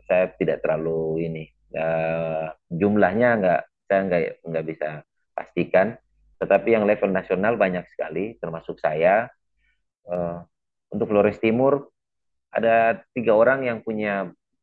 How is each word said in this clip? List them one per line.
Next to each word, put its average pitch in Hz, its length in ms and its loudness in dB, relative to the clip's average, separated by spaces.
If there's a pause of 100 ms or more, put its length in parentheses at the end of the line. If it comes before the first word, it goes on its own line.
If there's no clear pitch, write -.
saya 92 200 2 (120)
tidak 80 240 -2
terlalu 80 720 -2
ini, 80 120 -10 (280)
eh, 80 720 -4 (220)
jumlahnya 101 600 2 (120)
nggak, 90 200 2 (280)
saya 98 160 2
nggak, 87 180 0 (220)
nggak 80 240 -6
bisa 78 200 -6 (440)
pastikan. 95 640 0 (400)
Tetapi 98 400 2
yang 107 80 2
level 104 240 2
nasional 95 480 -2
banyak 92 320 -2
sekali, 85 480 -8
termasuk 80 400 -10
saya. 85 560 0 (720)
Eh, 87 340 -6 (540)
untuk 104 160 -4
Flores 104 320 2
Timur 131 480 2 (640)
ada 113 480 2 (160)
tiga 113 160 2
orang 127 320 4
yang 117 160 -4
punya 104 480 -4 (340)